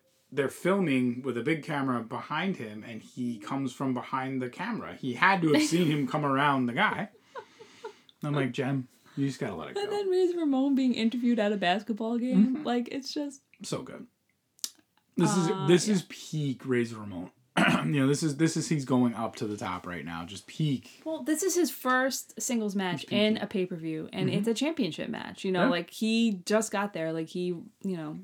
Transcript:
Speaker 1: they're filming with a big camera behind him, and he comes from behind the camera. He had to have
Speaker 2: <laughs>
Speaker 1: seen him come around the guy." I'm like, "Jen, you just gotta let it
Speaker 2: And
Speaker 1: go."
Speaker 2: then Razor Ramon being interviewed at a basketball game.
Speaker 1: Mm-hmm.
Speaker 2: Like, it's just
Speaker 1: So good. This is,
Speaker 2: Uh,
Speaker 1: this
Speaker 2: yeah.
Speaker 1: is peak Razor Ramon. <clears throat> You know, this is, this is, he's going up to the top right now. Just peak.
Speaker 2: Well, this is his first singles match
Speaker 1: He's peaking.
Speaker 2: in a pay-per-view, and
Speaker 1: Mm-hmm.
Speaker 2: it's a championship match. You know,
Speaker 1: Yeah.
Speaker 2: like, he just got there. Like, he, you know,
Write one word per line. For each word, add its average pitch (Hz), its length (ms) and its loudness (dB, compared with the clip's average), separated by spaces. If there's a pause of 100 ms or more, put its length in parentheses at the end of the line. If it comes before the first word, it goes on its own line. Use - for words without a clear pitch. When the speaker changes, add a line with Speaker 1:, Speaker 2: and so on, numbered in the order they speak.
(300)
Speaker 1:
they're 139 180 0
filming 135 760 2
with 127 140 -4
a 120 60 -2
big 151 220 -2
camera 135 380 -2
behind 151 540 -4
him, 107 320 -10
and 107 140 -12
he 120 360 -6
comes 135 340 -6
from 135 220 -4
behind 131 460 -4
the 127 80 -4
camera. 170 460 -6
He 127 200 -6
had 185 280 4
to 156 100 6
have 151 100 8
Speaker 2:
<laughs> 151 60 2
Speaker 1:
seen 170 200 4
him 147 180 2
come 151 180 0
around 135 420 4
the 120 60 -2
guy." 185 360 0 (1120)
I'm 147 100 -2
like, 139 200 0
"Jen, 131 340 -2 (300)
you 139 100 0
just 131 140 -6
gotta 104 160 -4
let 73 140 -8
it - 60 -10
Speaker 2:
And 403 140 -4
Speaker 1:
go." 415 60 0
Speaker 2:
then 403 120 0
Razor 359 300 2
Ramon 277 380 2
being 254 180 4
interviewed 233 460 2
at 208 120 2
a 208 40 0
basketball 220 600 0
game. 226 300 6 (120)
Speaker 1:
Mm-hmm. 302 60 -8
Speaker 2:
Like, 240 280 0
it's 269 200 -8
just 285 300 -6 (200)
Speaker 1:
So - 200 -6
good. - 240 -14 (1080)
This 165 200 4
is, 170 140 4
Speaker 2:
Uh, 190 160 0
Speaker 1:
this 180 220 6
Speaker 2:
yeah. 214 60 4
Speaker 1:
is 185 140 2
peak 143 560 -4
Razor 120 340 0
Ramon. 98 320 -10 (260)
<clears throat> - 280 4
You 151 160 2
know, 135 80 4
this 143 160 2
is, 143 140 0
this 160 180 2
is, 156 120 -2
he's 147 180 0
going 123 280 4
up 110 220 -4
to 117 100 -4
the 104 120 -4
top 92 280 -6
right 85 180 -8
now. 82 200 -8
Just 92 240 -14
peak. - 560 -2
Speaker 2:
Well, 320 180 -6
this 311 220 0
is 370 100 0
his 330 160 2
first 254 680 -2
singles 214 340 -2
match 185 280 -2
Speaker 1:
He's - 80 -16
peaking. 202 80 0
Speaker 2:
in 214 180 4
a 202 100 -4
pay-per-view, 165 680 -4
and 160 160 0
Speaker 1:
Mm-hmm. - 100 0
Speaker 2:
it's 214 100 2
a 226 60 2
championship 262 560 -2
match. - 340 -8
You 190 80 0
know, 180 120 4
Speaker 1:
Yeah. 247 60 4
Speaker 2:
like, 175 200 -2
he 220 560 2
just 214 260 2
got 202 220 -2
there. 160 180 -2
Like, 160 160 -4
he, 180 200 -4
you 180 480 -6
know, 160 280 -8